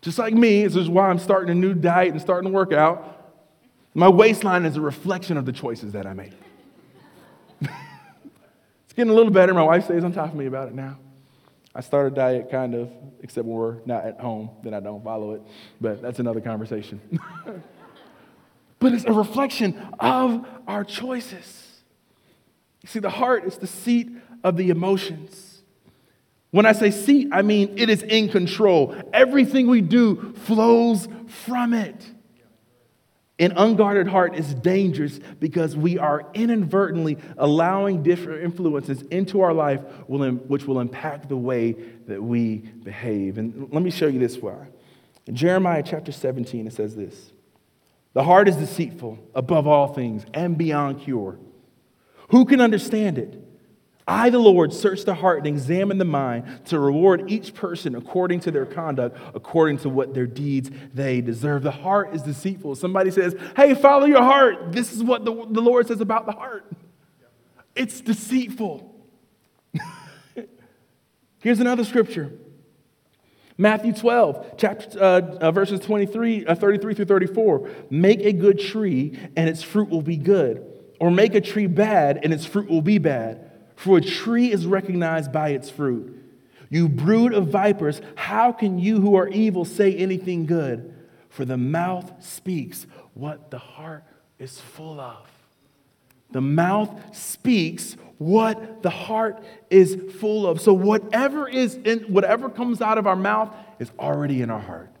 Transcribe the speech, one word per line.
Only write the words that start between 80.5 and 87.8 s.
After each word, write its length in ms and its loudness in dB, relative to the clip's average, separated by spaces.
Or 140 4
make 240 4
a 40 6
tree 280 -2
bad, 560 2
and 80 2
its 120 -4
fruit 240 -4
will 140 2
be 160 4
bad. 480 -2
For 200 4
a 60 6
tree 500 -2
is 140 -2
recognized 640 -2
by 180 -2
its 200 -6
fruit. 440 -6
You 180 2
brood 460 4
of 160 0
vipers, 540 0